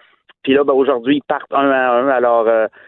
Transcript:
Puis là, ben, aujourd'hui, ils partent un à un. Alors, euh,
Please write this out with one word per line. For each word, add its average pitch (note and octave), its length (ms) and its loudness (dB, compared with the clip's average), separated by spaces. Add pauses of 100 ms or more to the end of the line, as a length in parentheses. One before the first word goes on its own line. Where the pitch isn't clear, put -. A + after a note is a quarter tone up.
(440)
Puis C3+ 100 -2
là, C#3+ 120 2
ben, C#3 80 2
aujourd'hui, C3 440 0
ils C3 100 -12
partent - 260 -6
un C#3 160 0
à C3 220 0
un. B2 160 0
Alors, A#2+ 400 2
euh, A2 200 0 (200)